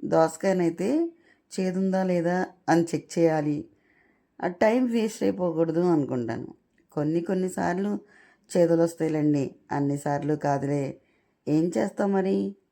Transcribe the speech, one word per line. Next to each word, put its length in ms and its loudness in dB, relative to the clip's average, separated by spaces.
దోసకాయనైతే 760 2
చేదుందా 480 -2
లేదా 240 0
అని 200 6
చెక్ 240 -4
చేయాలి. 420 2
ఆ 80 -2
టైమ్ 340 2
వేస్ట్ 300 -2
అయిపోకూడదు 580 0
అనుకుంటాను. 560 -2
కొన్ని 380 -2
కొన్నిసార్లు 640 -2
చేదులు 360 4
వస్తాయిలేండి, 580 0
అన్నిసార్లు 680 -2
కాదులే. 400 0
ఏం 180 2
చేస్తాం 420 -2
మరి 180 0